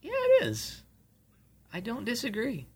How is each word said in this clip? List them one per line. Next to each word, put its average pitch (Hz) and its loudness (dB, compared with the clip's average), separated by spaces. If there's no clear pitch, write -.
Yeah, 339 -12
it 508 6
is. - -6
I 170 -6
don't 233 -6
disagree. 233 -2